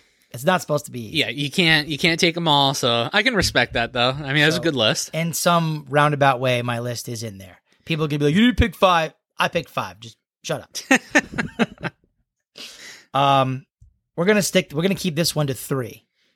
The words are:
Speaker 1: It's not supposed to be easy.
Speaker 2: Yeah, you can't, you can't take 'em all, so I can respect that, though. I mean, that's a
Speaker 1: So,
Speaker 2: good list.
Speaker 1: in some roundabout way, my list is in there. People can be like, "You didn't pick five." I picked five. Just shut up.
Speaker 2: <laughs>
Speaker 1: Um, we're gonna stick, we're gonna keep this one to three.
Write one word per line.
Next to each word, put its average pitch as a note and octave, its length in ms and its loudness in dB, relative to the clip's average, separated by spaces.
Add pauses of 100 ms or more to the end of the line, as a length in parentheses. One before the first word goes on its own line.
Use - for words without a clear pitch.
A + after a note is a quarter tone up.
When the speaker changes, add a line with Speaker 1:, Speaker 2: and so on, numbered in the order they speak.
(300)
Speaker 1:
It's B2 140 -14
not F3+ 160 2
supposed D3 240 -4
to - 80 -18
be B2 160 -10
easy. A#2+ 100 -6
Speaker 2:
Yeah, A#2 120 2
you C#3+ 200 -6
can't, D#3+ 380 2
you D3+ 100 -6
can't E3+ 220 0
take E3+ 160 2
'em E3+ 100 -2
all, C#3 280 4
so A#2 380 0
I G#3 120 2
can C4 100 0
respect C#3 380 0
that, A#2 200 -2
though. B2 180 2
I C#3 220 -6
mean, D3+ 100 4
that's D#3 120 4
a E3+ 40 -2
Speaker 1:
So, E3 40 -6
Speaker 2:
good D#3+ 140 0
list. A#2+ 360 0
Speaker 1:
in E3 200 -4
some D#3+ 560 0
roundabout C#3 500 2
way, B2 240 0
my A#2+ 160 -4
list A#2+ 300 -8
is A#2 160 -8
in G2+ 140 -12
there. F#2 200 -20 (280)
People D#3+ 200 -2
can D3 140 -2
be D3 60 2
like, D3 100 4
"You G#3 60 6
didn't A#3+ 160 4
pick A3+ 180 2
five." E3+ 380 2 (240)
I F3 100 0
picked E3+ 220 -6
five. G2 280 -6
Just A2+ 180 -20 (280)
shut C#3+ 180 -6
up. - 1300 -4
Speaker 2:
<laughs> - 20 -20 (1200)
Speaker 1:
Um, C3+ 500 2 (520)
we're E3 100 -2
gonna G#3+ 160 4
stick, F3+ 300 -2
we're D3 100 -2
gonna G3 120 2
keep E3 220 -4
this E3 180 -2
one D3+ 120 0
to C3+ 80 -2
three. B2 500 -8 (320)